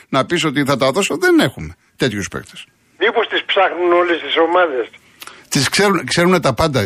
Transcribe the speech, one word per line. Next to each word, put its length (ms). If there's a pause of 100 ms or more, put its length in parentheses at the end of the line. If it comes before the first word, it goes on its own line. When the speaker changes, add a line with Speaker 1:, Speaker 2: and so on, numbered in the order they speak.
Speaker 1:
να 180
πεις 180
ότι 200
θα 120
τα 160
δώσω. 240
Δεν 220
έχουμε 360 (220)
τέτοιους 320
παίκτες. 380 (320)
Speaker 2:
Μήπως 300
τις 160
ψάχνουν 480
όλες 280
τις 160
ομάδες; 520 (600)
Speaker 1:
Τις 200
ξέρουν, 380
ξέρουν 340
τα 140
πάντα, 320